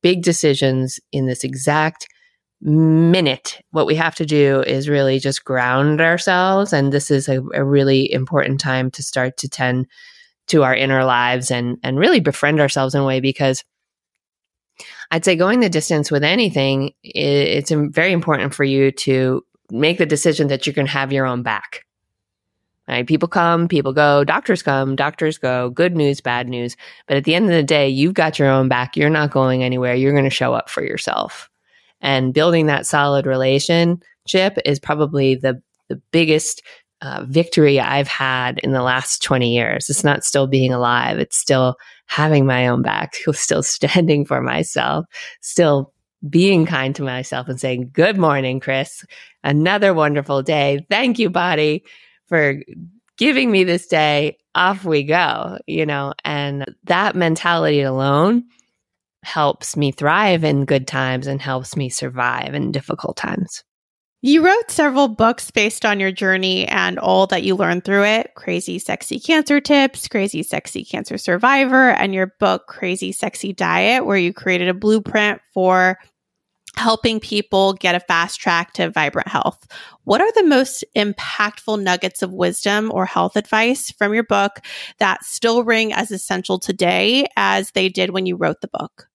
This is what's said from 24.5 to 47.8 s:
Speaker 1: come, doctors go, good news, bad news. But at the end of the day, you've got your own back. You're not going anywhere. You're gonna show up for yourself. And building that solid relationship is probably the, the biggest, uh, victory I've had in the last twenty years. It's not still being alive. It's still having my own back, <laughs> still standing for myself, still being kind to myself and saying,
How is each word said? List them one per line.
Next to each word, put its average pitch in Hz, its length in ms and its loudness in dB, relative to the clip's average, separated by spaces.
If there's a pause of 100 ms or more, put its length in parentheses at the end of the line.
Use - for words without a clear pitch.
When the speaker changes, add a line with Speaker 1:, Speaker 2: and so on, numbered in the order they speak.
Speaker 1:
come, 135 340 0
doctors 156 440 -2
go, 127 320 -2
good 170 240 0
news, 143 260 0
bad 123 260 -4
news. 120 300 -8 (300)
But 139 100 2
at 139 60 0
the 156 100 2
end 208 120 2
of 185 100 2
the 156 80 4
day, 139 260 2
you've 143 240 0
got 160 240 0
your 143 100 4
own 135 200 4
back. 127 280 -2
You're 147 140 2
not 151 220 0
going 127 320 2
anywhere. 127 320 0
You're 135 180 2
gonna 135 160 4
show 127 240 -2
up - 160 -4
for - 140 -6
yourself. - 680 -6 (500)
And 131 320 0
building 156 360 2
that 143 180 0
solid 143 400 0
relationship 170 1400 0
is 143 140 0
probably 143 540 0
the, 131 260 -2 (300)
the 139 100 -8 (120)
biggest, 156 500 0 (400)
uh, 135 260 -10
victory 147 520 4
I've 139 280 0
had 127 520 -2
in - 120 -2
the 131 120 0
last 127 400 -2
twenty 123 320 0
years. 113 340 -2
It's - 140 -2
not 143 200 2
still 139 220 0
being 131 280 2
alive. 123 440 0
It's - 200 -4
still 131 400 2 (280)
having 147 400 2
my 127 220 2
own 123 160 0
back, 104 400 -4
<laughs> 156 80 0
still 160 320 -2
standing 160 600 0
for 131 160 -2
myself, 143 680 -2 (340)
still 143 500 0 (380)
being 175 360 4
kind 135 300 -4
to 147 80 -8
myself 127 440 -6
and 131 120 -8
saying, 127 340 -4